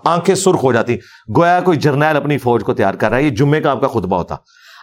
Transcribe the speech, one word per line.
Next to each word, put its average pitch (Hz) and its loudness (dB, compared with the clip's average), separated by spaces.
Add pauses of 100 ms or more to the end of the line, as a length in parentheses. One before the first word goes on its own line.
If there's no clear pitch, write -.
آنکھیں 175 2
سرخ - 0
ہو 131 2
جاتی، 113 0 (400)
گویا 175 4
کوئی 175 2
جرنیل 147 0
اپنی 143 0
فوج 120 0
کو - -2
تیار 98 0
کر 101 -2
رہا 113 0
ہے۔ 139 0
یہ 151 0
جمعے 143 0
کا 151 0
آپ 131 -4
کا 139 0
خطبہ 95 -4
ہوتا۔ 85 -6 (480)